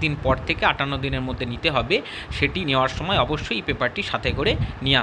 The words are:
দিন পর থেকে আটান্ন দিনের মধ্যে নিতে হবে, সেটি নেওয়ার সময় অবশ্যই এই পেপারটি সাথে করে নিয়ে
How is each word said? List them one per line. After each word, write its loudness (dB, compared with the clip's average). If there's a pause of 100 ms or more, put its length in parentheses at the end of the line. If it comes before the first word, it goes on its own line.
দিন 2 (100)
পর 4 (120)
থেকে 0
আটান্ন -2 (100)
দিনের -2
মধ্যে -4
নিতে -2
হবে, 2 (420)
সেটি 0 (100)
নেওয়ার 4
সময় 0
অবশ্যই -2
এই -6
পেপারটি -2 (100)
সাথে 0 (100)
করে 2 (320)
নিয়ে 4